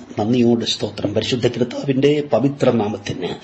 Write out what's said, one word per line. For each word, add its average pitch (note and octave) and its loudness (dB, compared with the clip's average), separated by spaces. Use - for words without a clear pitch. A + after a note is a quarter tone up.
നന്ദിയോടെ A#2 4
സ്തോത്രം. - -4
പരിശുദ്ധ A2 0
കർത്താവിന്റെ C#3 0
പവിത്ര C3 2
നാമത്തിന് G#2 -2